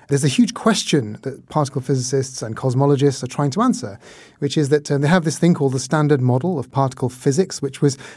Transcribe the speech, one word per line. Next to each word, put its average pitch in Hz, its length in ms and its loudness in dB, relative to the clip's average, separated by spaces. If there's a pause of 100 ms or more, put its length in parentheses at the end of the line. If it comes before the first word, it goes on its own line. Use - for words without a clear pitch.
there's 143 140 0
a 151 60 2
huge 240 260 4
question 139 680 0
that - 260 -10
particle 139 320 -2
physicists 131 640 -2
and 113 140 -8
cosmologists 135 680 2
are - 20 -6
trying 143 260 -2
to 202 100 0
answer, 117 360 -2 (400)
which 143 180 -4
is 147 120 0
that, 147 240 2
um, 143 80 0
they 143 80 0
have 170 160 4
this 160 140 -2
thing 170 160 4
called 139 180 0
the 131 80 -2
Standard 151 400 2
Model 127 400 0
of 120 100 -10
Particle 135 380 0
Physics, 147 540 -2
which 139 180 -6
was 139 160 2 (200)